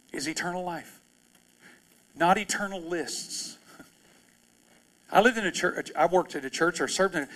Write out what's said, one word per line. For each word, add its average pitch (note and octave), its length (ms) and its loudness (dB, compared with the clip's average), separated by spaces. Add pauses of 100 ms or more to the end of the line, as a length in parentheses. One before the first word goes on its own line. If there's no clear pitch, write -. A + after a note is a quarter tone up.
(120)
is D3 140 -6
eternal F3 380 -4
life. E3+ 320 -10 (1200)
Not F3+ 180 6
eternal G3 420 -6
lists. - 760 -8 (1500)
I F#3 120 6
lived A3+ 160 6
in G3+ 80 0
a E3+ 40 2
church, - 460 -2
I D#3 100 4
worked E3+ 300 2
at C#3 80 -8
a C3 60 -6
church E3+ 300 0
or C#3 60 0
served F#3 300 0
in, C#3+ 200 -4